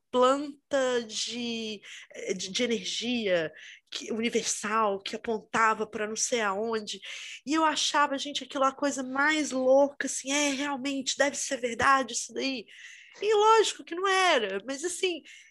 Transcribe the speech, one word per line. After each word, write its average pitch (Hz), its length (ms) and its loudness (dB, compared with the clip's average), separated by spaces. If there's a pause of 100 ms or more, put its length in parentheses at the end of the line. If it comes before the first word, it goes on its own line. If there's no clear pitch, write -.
(120)
planta 254 960 2
de, 226 720 -6 (560)
de, 190 140 -8
de 247 120 0
energia 208 880 -2 (380)
que, - 240 -8
universal, 220 840 0
que - 160 -10
apontava 220 720 0
pra 214 200 -6
não 220 80 -6
sei 240 260 0
aonde. 208 580 -2 (440)
E 277 120 -2
eu 320 100 4
achava, 285 500 2
gente, 269 280 -6
aquilo 269 200 -2
a 247 80 4
coisa 269 300 -2
mais 277 480 0
louca, 262 560 4
assim, 262 260 -6
é, 294 200 2
realmente, 269 680 -4
deve 277 180 2
ser - 240 -4
verdade 247 540 2
isso - 180 -6
daí. 240 360 -4 (520)
E 427 140 0
lógico 427 500 4
que 330 120 -10
não 381 120 -2
era, 294 600 2
mas, 277 160 -6
assim, 349 400 -4 (280)